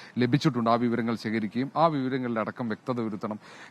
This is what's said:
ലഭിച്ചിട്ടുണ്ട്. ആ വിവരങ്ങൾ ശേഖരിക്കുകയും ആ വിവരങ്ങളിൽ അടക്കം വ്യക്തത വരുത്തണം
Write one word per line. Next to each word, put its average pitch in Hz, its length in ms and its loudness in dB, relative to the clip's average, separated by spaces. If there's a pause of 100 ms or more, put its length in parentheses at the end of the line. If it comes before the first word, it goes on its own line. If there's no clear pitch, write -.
(180)
ലഭിച്ചിട്ടുണ്ട്. 120 520 2
ആ 117 40 6
വിവരങ്ങൾ 117 420 0
ശേഖരിക്കുകയും 110 600 -2
ആ 151 100 4
വിവരങ്ങളിൽ 127 540 0
അടക്കം 113 280 -4
വ്യക്തത 120 320 -4
വരുത്തണം 107 380 -4 (320)